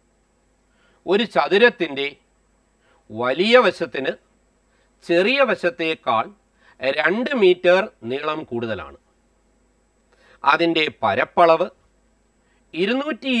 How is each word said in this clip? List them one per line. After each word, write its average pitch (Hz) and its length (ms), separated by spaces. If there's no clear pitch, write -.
ഒരു 214 120
ചതുരത്തിൻ്റെ 156 720
വലിയ 135 440
വശത്തിന് 160 460
ചെറിയ 190 300
വശത്തേക്കാൾ 160 760
രണ്ട് 196 320
മീറ്റർ 180 380
നീളം 151 300
കൂടുതലാണ്. 104 480
അതിൻ്റെ 160 300
പരപ്പളവ് 160 680
ഇരുന്നൂറ്റി 269 460